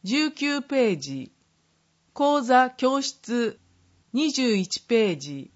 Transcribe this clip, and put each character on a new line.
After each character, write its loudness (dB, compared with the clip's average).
十 0
九 -2
ペ 2
ー -2
ジ。 -10
講 2
座、 4
教 0
室、 -4
二 -2
十 0
一 -4
ペ 2
ー -6
ジ。 -12